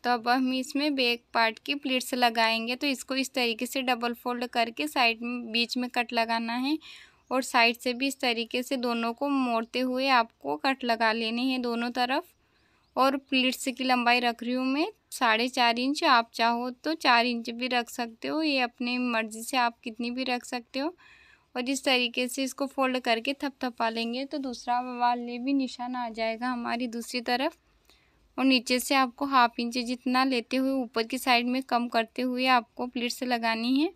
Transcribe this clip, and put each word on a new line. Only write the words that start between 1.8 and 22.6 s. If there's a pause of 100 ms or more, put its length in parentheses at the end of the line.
लगाएंगे।
तो
इसको
इस
तरीके
से
डबल
फोल्ड
करके
साइड
में,
बीच
में
कट
लगाना
है (540)
और
साइड
से
भी
इस
तरीके
से
दोनों
को
मोड़ते
हुए
आपको
कट
लगा
लेने
हैं
दोनों
तरफ। (600)
और
प्लीट्स
की
लंबाई
रख
रही
हूँ
मैं (240)
साढ़े
चार
इंच,
आप
चाहो
तो
चार
इंच
भी
रख
सकते
हो,
ये
अपनी
मर्ज़ी
से
आप
कितनी
भी
रख
सकते
हो। (600)
और
इस
तरीके
से
इसको